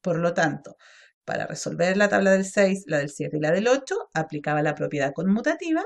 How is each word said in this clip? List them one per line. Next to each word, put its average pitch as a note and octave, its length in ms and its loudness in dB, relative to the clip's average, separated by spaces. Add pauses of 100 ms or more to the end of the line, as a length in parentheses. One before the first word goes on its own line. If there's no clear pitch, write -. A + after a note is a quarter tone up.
Por E3+ 180 -2
lo E3+ 140 0
tanto, D#3 460 -2 (480)
para - 200 -4
resolver F3 520 -2
la G#3 100 4
tabla G3 220 4
del F#3+ 160 4
seis, F#3+ 400 2
la D#3+ 140 -2
del D3 100 -6
siete D3 260 -6
y D3+ 40 0
la D3+ 100 0
del G3 180 2
ocho, C#4 460 0
aplicaba D3+ 480 -2
la D3+ 120 0
propiedad C#3+ 380 -2
conmutativa D#4 720 0